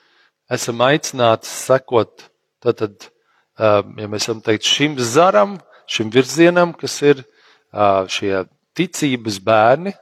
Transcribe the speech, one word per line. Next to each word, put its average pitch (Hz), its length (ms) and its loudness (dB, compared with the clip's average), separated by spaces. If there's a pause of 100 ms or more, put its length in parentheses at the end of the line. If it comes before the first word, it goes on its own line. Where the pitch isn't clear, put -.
(500)
esam 120 300 -6
aicināti 127 680 0
sekot, - 760 -2 (380)
tātad, 110 480 -6 (480)
ā, 104 260 2
ja 107 240 -14
mēs 104 200 -6
varam 110 160 -6
teikt, 107 200 -2
šim 147 320 -2
zaram, 180 600 0 (260)
šim 110 260 -6
virzienam, 165 600 2
kas - 300 -10
ir, 139 200 4 (520)
ā, 98 340 2
šie 95 380 -4 (300)
ticības 123 680 -4
bērni, 120 580 2